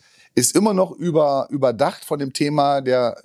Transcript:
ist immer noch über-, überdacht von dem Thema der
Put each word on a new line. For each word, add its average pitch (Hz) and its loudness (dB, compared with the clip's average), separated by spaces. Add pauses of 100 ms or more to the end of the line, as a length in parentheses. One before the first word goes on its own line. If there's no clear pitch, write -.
(340)
ist 123 0
immer 202 2
noch 185 0
über-, 151 0
überdacht 135 -2
von 151 -6
dem 139 -6
Thema 143 0
der 127 0